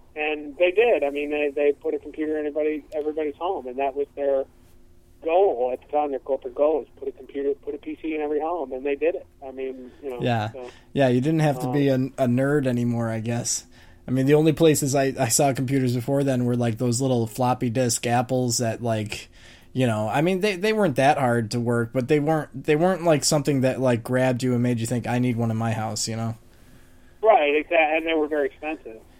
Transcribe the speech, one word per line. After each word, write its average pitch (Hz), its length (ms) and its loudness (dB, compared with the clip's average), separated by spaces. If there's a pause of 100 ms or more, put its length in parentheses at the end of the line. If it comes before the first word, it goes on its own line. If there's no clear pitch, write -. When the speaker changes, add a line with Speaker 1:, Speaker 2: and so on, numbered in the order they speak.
(160)
Speaker 1:
and 151 420 -6
they 180 140 4
did. 202 320 4
I 143 80 0
mean, 147 180 -4
they, 147 240 -2
they 147 200 2
put 156 200 -6
a 147 60 -4
computer 156 400 -6
in 151 60 -4
everybody, 151 380 -4 (100)
everybody's 151 420 -4
home, 165 320 -6
and 123 120 -10
that 135 160 -2
was 143 200 -4
their 139 280 0 (800)
goal 160 480 2
at 127 140 -6
the - 60 -20
time. 147 200 0
Their 131 80 -4
corporate 135 360 -6
goal 147 240 2
was - 80 -8 (100)
put 139 100 -12
a 135 40 -4
computer, 139 420 -6
put 147 220 -10
a - 20 -10
P 156 240 -12
C 156 140 -6
in 156 60 -4
every 147 200 -4
home, 156 320 -6
and 131 120 -8
they 143 100 -2
did 147 200 0
it. - 120 -12 (180)
I 131 60 -14
mean, 131 400 -10 (120)
you 143 60 -8
know, 123 120 -8
Speaker 2:
Yeah. 113 300 -2
Speaker 1:
so, 123 180 -14 (220)
Speaker 2:
Yeah, 139 160 2
you 123 140 2
didn't 160 200 0
have 151 200 2
to 127 100 -4
be 143 180 2
Speaker 1:
um, 131 280 0
Speaker 2:
a, 131 80 0
a - 20 4
nerd 135 400 2
anymore, 120 420 0
I 113 100 -4
guess. 120 460 -4 (420)
I - 20 -6
mean, 131 160 2
the 143 80 6
only 156 180 6
places 147 440 4
I, 135 220 2
I 127 100 0
saw 139 260 4
computers 131 400 0
before 139 300 0
then 127 220 0
were, 123 100 2
like, 120 240 0
those 123 220 0
little 123 260 2
floppy 123 420 0
disk 120 380 0
Apples 123 500 0
that, 113 240 -2
like, 110 480 -4 (440)
you 127 120 0
know, 107 240 0
I 131 120 0
mean, 180 200 0
they, 202 140 0
they 208 180 0
weren't 190 220 2
that 143 240 4
hard 120 320 0
to 123 80 -2
work, 117 340 0
but 131 140 0
they 151 120 4
weren't, 147 460 -2
they 151 100 4
weren't, 170 280 2
like, 156 200 4
something 143 380 2
that, 127 180 0
like, 123 240 2
grabbed 127 380 0
you 127 140 2
and 120 80 2
made 123 160 0
you 113 80 -2
think, 117 200 -4
"I 120 120 -2
need 123 180 0
one 117 140 0
in 110 60 -2
my 113 140 0
house," 110 360 -4
you 113 80 -6
know? 113 200 -4 (840)
Speaker 1:
Right, 160 340 4
exactly, 156 420 0
and 160 100 -4
they 165 80 0
were 151 120 0
very 147 200 0
expensive, 135 520 -12 (200)